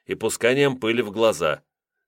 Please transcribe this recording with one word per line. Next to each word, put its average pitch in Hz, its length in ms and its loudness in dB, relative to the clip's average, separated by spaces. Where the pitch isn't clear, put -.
и 98 100 -8
пусканием 120 640 0
пыли 117 220 0
в 104 100 -8
глаза, 85 520 0